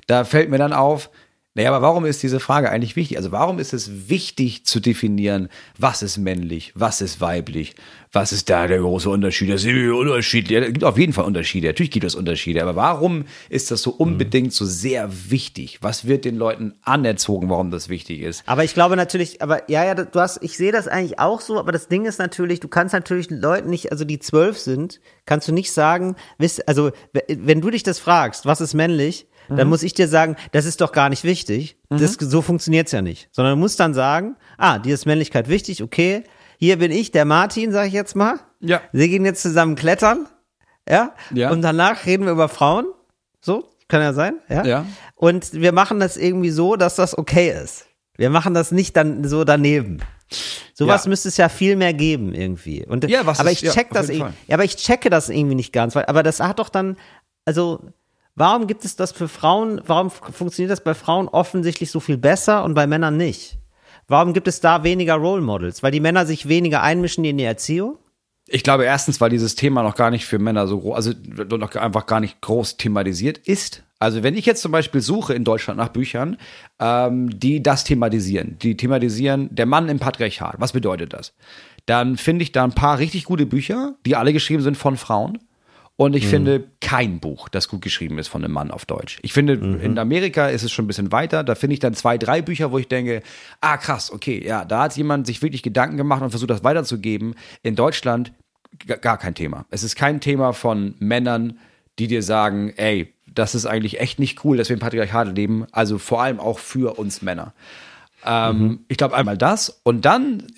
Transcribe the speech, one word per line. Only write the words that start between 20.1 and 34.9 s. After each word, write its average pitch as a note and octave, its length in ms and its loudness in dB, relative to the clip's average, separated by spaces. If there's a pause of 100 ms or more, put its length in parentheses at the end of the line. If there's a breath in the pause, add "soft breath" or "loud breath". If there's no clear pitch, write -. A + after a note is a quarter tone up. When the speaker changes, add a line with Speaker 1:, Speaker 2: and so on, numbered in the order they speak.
Speaker 2:
hast, F3+ 240 0
ich D#3 120 -8
sehe F#3+ 160 0
das G#3+ 160 0
eigentlich F#3 320 -4
auch A3 220 0
so, G#3+ 180 -4
aber F3+ 120 -4
das E3 160 -4
Ding G3 180 -2
ist G#3 140 -6
natürlich, F3 400 -4
du D#3 80 -14
kannst F3+ 260 0
natürlich F3+ 380 -2
Leuten D#3+ 400 0
nicht, - 200 -4
also D3+ 140 -6
die D3 140 -6
zwölf F3+ 400 2
sind, C3+ 420 -6 (240 soft breath)
kannst D3+ 220 0
du D#3 40 0
nicht F#3 220 -2
sagen, F3+ 420 2 (220 loud breath)
wisst, - 320 -2
also C#3+ 220 2 (200 loud breath)
w-, C#3 160 -2
wenn D3 320 2
du F#3+ 120 0
dich A3+ 120 -2
das F#3 160 -2
fragst, D#3+ 460 2
was D3 160 2
ist D3+ 140 -4
männlich, D#3+ 500 0 (240 soft breath)
dann C#3 160 2
Speaker 1:
Mhm. C#3+ 40 4
Speaker 2:
muss D#3+ 120 4
ich F3+ 140 -4
dir F3 120 4
sagen, D#3+ 280 2 (160 loud breath)
das D3 140 2
ist E3 140 -4
doch E3 120 2
gar C#3 180 4
nicht C#3 140 -4
wichtig. D#3 520 -2 (140)
Das, D#3 320 2
Speaker 1:
Mhm. C#3+ 80 -4
Speaker 2:
so D3+ 140 4
funktioniert's D#3+ 480 0
ja A2+ 100 -2
nicht. E2+ 300 -8
Sondern C3+ 240 2
du C#3+ 40 2
musst G3+ 200 2
dann D#3+ 160 4
sagen, D#3+ 400 0 (240 soft breath)
ah, D3 180 6
dir B2 160 0